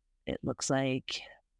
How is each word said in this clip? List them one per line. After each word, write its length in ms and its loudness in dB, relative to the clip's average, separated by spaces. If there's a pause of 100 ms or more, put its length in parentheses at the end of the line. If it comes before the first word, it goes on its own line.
(260)
it 180 -2
looks 260 -2
like 520 2 (380)